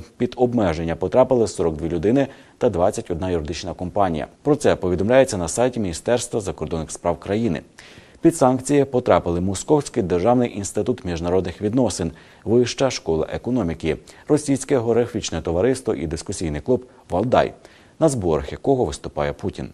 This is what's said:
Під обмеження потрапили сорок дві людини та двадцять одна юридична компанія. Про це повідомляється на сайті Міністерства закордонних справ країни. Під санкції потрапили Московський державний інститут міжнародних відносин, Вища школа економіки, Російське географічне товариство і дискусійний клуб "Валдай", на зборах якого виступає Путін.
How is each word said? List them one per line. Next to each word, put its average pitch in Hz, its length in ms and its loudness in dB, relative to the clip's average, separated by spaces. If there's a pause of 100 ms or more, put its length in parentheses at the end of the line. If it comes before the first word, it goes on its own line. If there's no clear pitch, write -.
(180)
Під 120 200 -2
обмеження 90 580 0
потрапили 120 520 2
сорок 82 280 -2
дві 80 140 -6
людини 104 380 2 (300)
та 123 120 2
двадцять 98 420 0
одна 90 180 -4
юридична 82 440 -4
компанія. 87 540 -2 (140)
Про 147 140 2
це 95 200 2
повідомляється 98 640 2
на 85 100 -2
сайті 120 320 0
Міністерства 113 600 -2
закордонних 80 520 -6
справ 87 280 -4
країни. 98 420 -2 (600)
Під 165 160 4
санкції 135 480 2
потрапили 90 560 2
Московський 113 640 0
державний 104 540 2
інститут 104 480 -4
міжнародних 87 560 -2
відносин, 104 500 0 (320)
Вища 123 460 2
школа 80 440 -2
економіки, 82 640 -2 (300)
Російське 143 480 0
географічне 110 640 0
товариство 107 540 0
і 78 120 -6
дискусійний 80 540 -6
клуб 123 240 0 (240)
"Валдай", 90 440 2 (460)
на 160 100 4
зборах 82 420 0
якого 127 340 0
виступає 73 480 -4
Путін. 85 400 -8